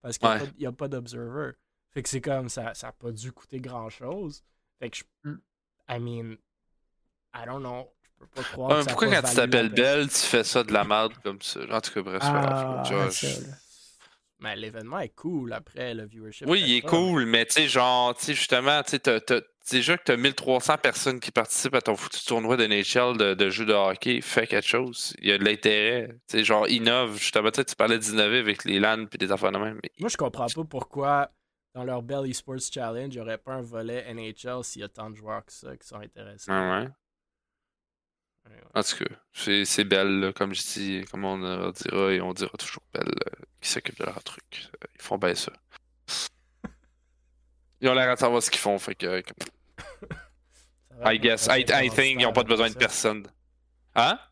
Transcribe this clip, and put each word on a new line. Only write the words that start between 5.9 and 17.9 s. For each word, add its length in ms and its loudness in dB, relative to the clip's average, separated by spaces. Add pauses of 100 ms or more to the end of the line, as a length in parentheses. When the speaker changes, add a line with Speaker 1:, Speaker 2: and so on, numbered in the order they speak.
Speaker 1:
I 80 -6
mean, 360 -10 (1000)
I 100 -12
don't 140 -10
know. 320 -10 (120)
Je 160 -20
peux 80 -20
pas 160 -12
croire 260 -4
Speaker 2:
Ouais, 60 8
Speaker 1:
que 40 4
Speaker 2:
mais 60 2
Speaker 1:
ça 40 -2
a 40 0
Speaker 2:
pourquoi 160 2
Speaker 1:
pas 120 6
Speaker 2:
quand 80 -2
tu 60 2
Speaker 1:
valu 160 4
Speaker 2:
t'appelles 180 6
Speaker 1:
la 60 -4
peine. 80 6 (160)
Speaker 2:
Bell, 100 0
tu 100 -2
fais 240 4
ça 200 2
de 100 -2
la 100 6
merde 300 2 (100)
comme 180 -8
ça ? 180 -8 (100)
En 120 -2
tout 120 -8
cas, 80 -4
bref, 220 -6
c'est 80 2
pas 140 0
grave, 340 -2
Speaker 3:
Ah, 80 -6
Speaker 2:
tu 60 -4
vois, 100 0
Speaker 3:
arrête 100 -2
ça, 140 -4
Speaker 2:
je- 140 -6
Speaker 3:
là. 60 -14 (920)
Speaker 1:
Mais 140 -6
l'événement 440 -10
est 100 -8
cool 420 -6
après, 420 -10
le 120 -10
viewership 420 -14
Speaker 2:
Oui, 140 4
Speaker 1:
est 60 0
Speaker 2:
il 100 4
est 40 2
Speaker 1:
pas, 120 -2
mais 40 6
Speaker 2:
cool, 280 4
mais 200 4
tu 100 0
sais, 120 4
genre, 480 4